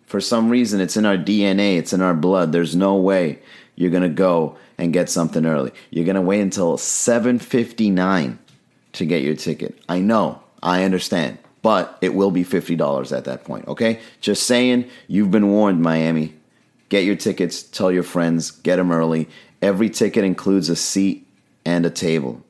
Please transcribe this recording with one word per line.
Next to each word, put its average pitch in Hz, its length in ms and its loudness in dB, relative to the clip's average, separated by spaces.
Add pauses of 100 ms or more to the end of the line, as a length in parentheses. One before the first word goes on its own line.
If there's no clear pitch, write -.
for 101 160 -4
some 113 280 0
reason, 117 320 2
it's 90 160 -2
in 107 100 2
our 98 100 2
D 101 260 0
N 98 160 2
A, 101 180 2
it's 80 160 -2
in 92 100 0
our 90 100 4
blood. 87 380 2
There's 82 240 0
no 98 200 2
way 92 440 0 (360)
you're 87 140 0
gonna 90 180 2
go 85 480 0 (220)
and 82 160 -2
get 87 160 0
something 82 380 -2
early. 71 240 -2 (180)
You're 82 160 -2
gonna 95 160 0
wait 98 200 0
until 87 360 0
seven 120 640 0
fifty-nine 95 1000 0 (560)
to 87 120 -6
get 80 160 0
your 76 140 -2
ticket. - 520 -8
I 87 120 -2
know, 98 420 0 (200)
I 90 220 0
understand, 87 540 -2 (240)
but 107 400 0
it 92 120 0
will 98 160 2
be 90 140 0
fifty 82 320 -4
dollars 69 380 -2
at 64 100 -6
that 65 220 -10
point, 57 240 -12
okay? 113 320 -2 (180)
Just - 240 -2
saying, 123 400 2 (240)
you've 95 240 0
been 104 180 4
warned, 101 320 2
Miami. 80 520 0 (560)
Get 98 160 2
your 101 100 0
tickets, 90 480 -4
tell - 260 -2
your 90 140 2
friends, 82 480 -2
get 90 280 0
'em 90 120 0
early. 82 380 0 (320)
Every 101 280 2
ticket 101 360 0
includes 95 420 0
a 85 80 0
seat - 500 -2 (380)
and 85 220 0
a 82 40 0
table, 80 600 -4